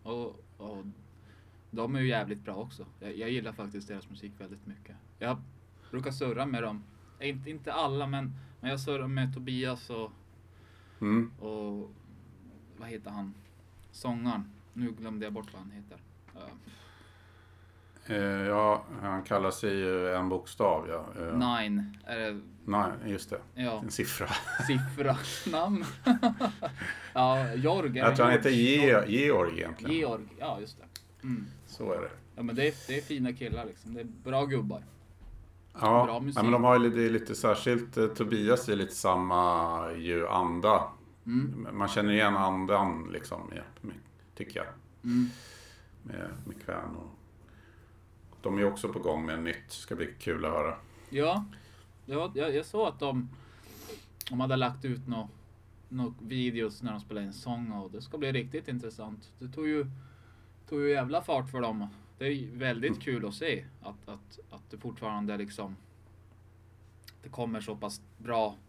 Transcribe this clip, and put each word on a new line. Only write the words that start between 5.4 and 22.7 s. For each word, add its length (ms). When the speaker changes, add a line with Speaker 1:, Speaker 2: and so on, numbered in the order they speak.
Speaker 1:
brukar 200
surra 340
med 180
dem. 200
Inte, 300
inte 240
alla, 340
men, 260
men 100
jag 100
surrar 280
med 260
Tobias 560
och, 220
Speaker 2:
Mm. 380
Speaker 1:
och 520
vad 120
heter 220
han? 220
Sångaren. 600
Nu 180
glömde 340
jag 80
bort 200
vad 80
han 100
heter. 260
Ja. 80
Speaker 2:
Eh, 160
ja, 360
han 220
kallar 280
sig 240
ju 400
en 140
bokstav, 600
ja. 160
Eh, 120
Speaker 1:
Nine, 460
är 140
det? 140
Speaker 2:
Nine, 280